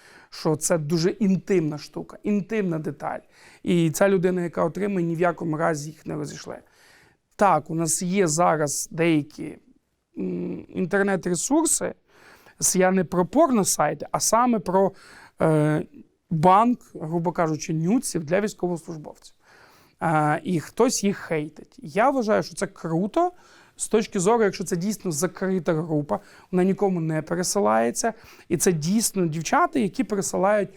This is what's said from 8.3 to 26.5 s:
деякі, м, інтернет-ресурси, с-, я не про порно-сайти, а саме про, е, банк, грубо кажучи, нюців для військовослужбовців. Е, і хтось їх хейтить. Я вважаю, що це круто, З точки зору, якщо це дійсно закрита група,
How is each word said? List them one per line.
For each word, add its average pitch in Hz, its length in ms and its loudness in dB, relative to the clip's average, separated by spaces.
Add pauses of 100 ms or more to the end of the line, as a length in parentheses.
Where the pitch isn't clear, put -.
деякі, 156 680 0 (600)
м, 180 500 -6
інтернет-ресурси, 196 1300 0 (640)
с-, - 180 0
я 185 120 6
не 185 140 2
про 180 220 0
порно-сайти, 202 840 2
а 156 100 -2
саме 233 380 2
про, 190 340 2 (500)
е, 156 400 2 (480)
банк, 185 500 6 (140)
грубо 170 380 -4
кажучи, 156 420 -2
нюців 170 500 -2
для 175 160 0
військовослужбовців. 175 960 -8 (640)
Е, 156 420 2
і 175 160 -2
хтось - 440 0
їх 196 120 0
хейтить. - 600 -8
Я 190 320 0
вважаю, 214 320 0
що - 120 -14
це 190 120 -4
круто, 202 680 -2 (480)
З - 80 -6
точки 214 320 0
зору, 220 240 4
якщо 190 200 -2
це 185 120 -4
дійсно 190 360 -4
закрита 180 600 -2
група, 156 460 -2 (300)